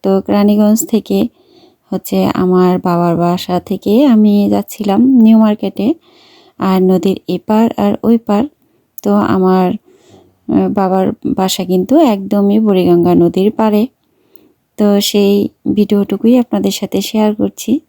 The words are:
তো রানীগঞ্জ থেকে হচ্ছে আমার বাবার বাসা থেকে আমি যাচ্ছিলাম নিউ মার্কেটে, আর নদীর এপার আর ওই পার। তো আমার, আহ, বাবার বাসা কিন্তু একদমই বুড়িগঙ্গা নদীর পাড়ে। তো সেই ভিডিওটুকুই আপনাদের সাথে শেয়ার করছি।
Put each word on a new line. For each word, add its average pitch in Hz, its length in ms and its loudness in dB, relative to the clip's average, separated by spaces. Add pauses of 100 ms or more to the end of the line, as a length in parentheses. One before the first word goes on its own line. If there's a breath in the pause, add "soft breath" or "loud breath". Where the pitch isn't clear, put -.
তো 190 60 0 (180)
রানীগঞ্জ 208 500 2 (100)
থেকে 202 300 -2 (680 soft breath)
হচ্ছে 190 320 -6 (160)
আমার 180 440 2
বাবার 175 380 0
বাসা 175 440 -2
থেকে 202 320 -4 (140)
আমি 214 260 4 (160)
যাচ্ছিলাম 202 520 -2 (200)
নিউ 220 180 6
মার্কেটে, 208 480 -2 (720 soft breath)
আর 190 220 0
নদীর 185 360 0 (100)
এপার 214 380 0 (100)
আর 202 160 -2 (100)
ওই 226 160 2
পার। 208 260 -2 (540)
তো 202 140 -2 (160)
আমার, 185 380 0 (840 soft breath)
আহ, 190 200 0
বাবার 190 380 -2 (300)
বাসা 190 280 -4
কিন্তু 185 300 -2 (120)
একদমই 202 520 0
বুড়িগঙ্গা 180 560 2
নদীর 175 380 2
পাড়ে। 214 300 0 (960 soft breath)
তো 208 100 2 (120)
সেই 202 320 0 (420)
ভিডিওটুকুই 208 640 0
আপনাদের 196 360 -2
সাথে 190 280 -6
শেয়ার 214 320 0
করছি। 208 380 -4 (160)